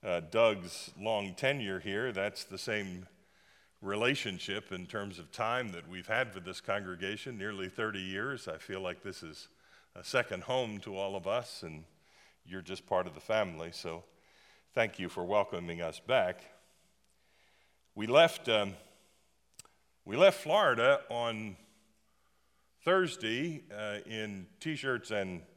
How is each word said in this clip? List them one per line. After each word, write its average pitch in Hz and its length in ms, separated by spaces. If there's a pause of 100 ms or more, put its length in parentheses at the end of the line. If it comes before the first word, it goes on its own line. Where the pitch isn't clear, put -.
uh, 87 160
Doug's 92 800
long 101 360
tenure 117 440
here, 107 320
that's 101 320
the 95 140
same 95 500 (760)
relationship 104 920
in 90 120
terms 101 340
of 78 120
time 120 400
that 85 160
we've 87 200
had 110 280
with 90 80
this 90 160
congregation, 101 760
nearly 98 320
thirty 98 320
years. 101 480
I 80 80
feel 95 240
like 90 220
this 95 200
is 78 240 (480)
a 95 80
second 107 400
home 120 360
to 98 180
all 98 180
of 95 120
us, 117 360
and 78 220 (600)
you're 92 160
just 92 240
part 92 220
of 80 80
the 78 60
family. 87 500
So 85 320 (720)
thank 113 240
you 90 80
for 87 160
welcoming 87 580
us 80 200
back. 98 420 (1500)
We 104 100
left, 147 440
um, 104 240 (1300)
we 107 140
left 185 240
Florida 143 580 (100)
on 110 460 (1300)
Thursday, 156 800 (100)
uh, 104 320
in 107 400 (140)
T-shirts 135 520
and 95 300 (160)